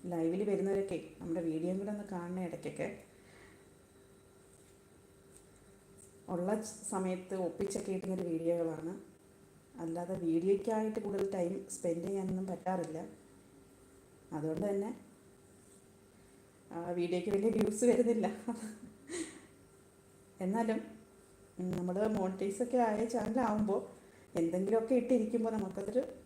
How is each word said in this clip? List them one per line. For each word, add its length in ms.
ലൈവിൽ 440
വരുന്നവരൊക്കെ 680
നമ്മുടെ 220
വീഡിയോയും 380
കൂടെ 120
ഒന്ന് 120
കാണണേ 420
ഇടയ്ക്കൊക്കെ. 580
ഉള്ള 340
സമയത്ത് 720
ഒപ്പിച്ചൊക്കെ 560
ഇടുന്നൊരു 300
വീഡിയോകളാണ്. 800
അല്ലാതെ 360
വീഡിയോയ്ക്കായിട്ട് 840
കൂടുതൽ 320
ടൈം 380
സ്പെൻഡ് 340
ചെയ്യാനൊന്നും 440
പറ്റാറില്ല. 600
അതുകൊണ്ട് 380
തന്നെ, 300
ആ, 180
വീഡിയോയ്ക്ക് 400
വലിയ 200
വ്യൂസ് 360
വരുന്നില്ല. 420
എന്നാലും, 400
ഉം, 120
നമ്മൾ 360
മോണിറ്റൈസൊക്കെ 680
ആയ 280
ചാനലാവുമ്പോൾ 760
എന്തെങ്കിലുമൊക്കെ 560
ഇട്ടിരിക്കുമ്പോൾ 560
നമുക്കതൊരു 560